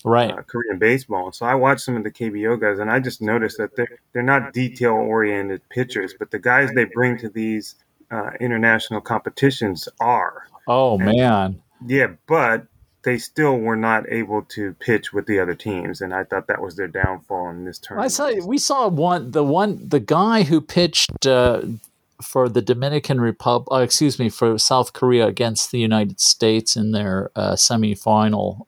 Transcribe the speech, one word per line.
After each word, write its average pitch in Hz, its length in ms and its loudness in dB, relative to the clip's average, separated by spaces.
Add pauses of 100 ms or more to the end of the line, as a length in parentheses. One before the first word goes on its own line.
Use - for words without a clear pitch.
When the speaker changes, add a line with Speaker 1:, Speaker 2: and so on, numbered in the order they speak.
Speaker 1:
Right. 117 280 4
Speaker 2:
uh, - 100 -12
Korean 113 360 -6
baseball. 107 540 0
So - 140 -10
I 123 80 2
watched 131 280 2
some 127 140 -4
of 107 80 -4
the 104 60 -8
K 113 200 -6
B 104 160 -4
O 117 100 2
guys, 104 220 0
and 104 120 -2
I 123 100 2
just 127 220 -6
noticed 110 360 -2
that 104 180 -6
they're, - 220 -4 (140)
they're 120 100 -4
not 135 300 0
detail-oriented 110 1160 0
pitchers, 113 500 -4
but - 120 -8
the 107 80 -6
guys 123 360 2
they 123 100 4
bring 120 340 0
to 117 100 -6
these, 110 480 -6 (340)
uh, 107 200 -6 (100)
international 113 600 2
competitions 110 880 -2 (120)
are. 113 460 0 (200)
Speaker 1:
Oh, 120 320 4
Speaker 2:
And 92 60 0 (120)
Speaker 1:
man. 101 460 2 (240)
Speaker 2:
Yeah, 127 220 2 (180)
but 123 400 2 (380)
they 123 140 0
still 143 400 0
were 113 180 -2
not 110 340 2
able 107 320 -2
to 101 320 -8
pitch - 380 -2
with 101 140 -4
the 104 120 2
other 90 160 0
teams, 92 460 -6
and 92 140 -8
I 95 100 -4
thought 95 240 -6
that 101 140 -2
was 90 140 -10
their 95 120 -6
downfall 92 640 -6
in 87 160 -12
this 90 180 -14
Speaker 1:
I - 40 -20
Speaker 2:
tournament. 208 240 -6
Speaker 1:
saw, 233 340 -6
we 262 120 -2
saw 262 300 -2
one, 170 440 -2
the 151 120 2
one, 180 440 0
the 147 120 2
guy 202 440 2
who 147 160 2
pitched, - 680 -2
uh, 123 360 4 (600)
for 127 260 2
the 117 140 2
Dominican 135 580 0
Repub-, 120 520 0
uh, 131 60 4
excuse 131 420 2
me, 117 80 2
for 113 280 2
South 123 360 2
Korea 123 340 4
against 110 460 -2
the 123 80 0
United 110 400 2
States - 560 2
in 107 160 0
their, 98 420 -2
uh, 101 200 0
semifinal, 107 1120 2